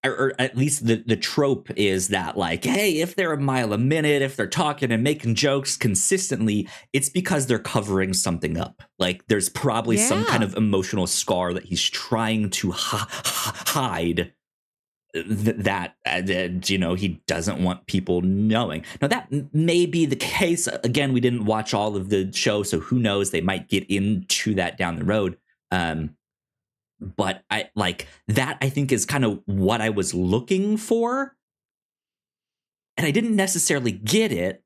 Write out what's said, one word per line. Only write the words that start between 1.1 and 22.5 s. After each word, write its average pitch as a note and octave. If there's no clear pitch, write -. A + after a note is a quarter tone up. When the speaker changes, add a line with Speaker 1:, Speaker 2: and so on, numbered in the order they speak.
Speaker 1:
trope C#3
is F#2+
that, F#2
like, E2+
hey, E3+
if F3+
they're F3
a D3
mile C3
a G#2
minute, D3
if C3+
they're G#2+
talking D3
and A2+
making C3+
jokes C#3
consistently, G#2+
it's C#3
because F3
they're A#2+
covering F#2+
something E2
up. -
Like, F#2
there's G#2
probably A#2
some G3+
Speaker 2:
Yeah. -
Speaker 1:
kind A2+
of F#2+
emotional G2
scar F2+
that F2+
he's -
trying A2
to F#2
hi-, -
hi-, -
hide F2
th-, G#2
that, G2
uh, D2+
that, F#2
you G2
know, F2+
he F#2
doesn't E2
want F2+
people F2+
knowing. G2
Now, C#3+
that A#3+
m-, C#3+
may E3+
be D#3+
the C3+
case. -
Again, C3+
we B2
didn't A#2+
watch A2
all G#2
of F#2+
the F#2+
show, G#2